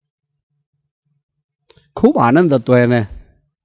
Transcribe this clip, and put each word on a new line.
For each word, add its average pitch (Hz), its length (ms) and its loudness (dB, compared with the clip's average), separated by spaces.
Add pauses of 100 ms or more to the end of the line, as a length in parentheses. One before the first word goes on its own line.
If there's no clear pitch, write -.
(2000)
ખૂબ 262 220 0
આનંદ 143 360 0
હતો 127 220 -2
એને, 120 300 0 (580)